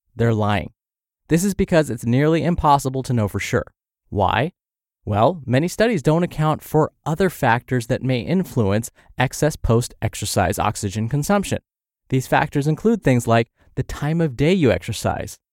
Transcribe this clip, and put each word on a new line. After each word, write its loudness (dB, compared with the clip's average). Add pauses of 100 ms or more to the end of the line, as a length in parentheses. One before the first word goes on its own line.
(160)
they're 2
lying. -2 (560)
This 2
is 0
because 2
it's -8
nearly 2
impossible 0
to -4
know 2
for -6
sure. -2 (440)
Why? 0 (520)
Well, 2
many 0
studies 0
don't 2
account -2
for 0 (140)
other 0
factors 0
that -2
may -2
influence 0 (260)
excess 0
post-exercise -2
oxygen -2
consumption. -2 (520)
These 0
factors 0
include 0
things 2
like 2 (240)
the -4
time -4
of -2
day 2
you 4
exercise, -4 (140)